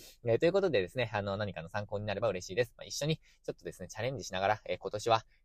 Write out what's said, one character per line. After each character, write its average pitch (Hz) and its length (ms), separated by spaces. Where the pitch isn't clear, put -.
<laughs> - 240
え 117 100
ー、 117 40
と 160 80
い - 20
う 175 40
こ 196 80
と 190 100
で 113 100
で 90 80
す - 80
ね、 120 160
あ 104 100
の、 101 140
何 104 180
か 82 80
の 82 60
参 104 180
考 101 120
に 104 80
な 104 80
れ 98 60
ば 113 80
嬉 92 180
し - 40
い 95 40
で 117 100
す。 - 120
ま - 60
あ、 - 20
一 - 120
緒 143 100
に 156 120
ち - 320
ょ - 20
っ - 20
と - 100
で 82 80
す - 100
ね、 90 60
チ - 80
ャ 107 60
レ 123 80
ン 135 80
ジ 90 60
し - 80
な 92 80
が 98 80
ら、 107 160
え 90 100
ー、 90 40
今 98 120
年 107 200
は 113 140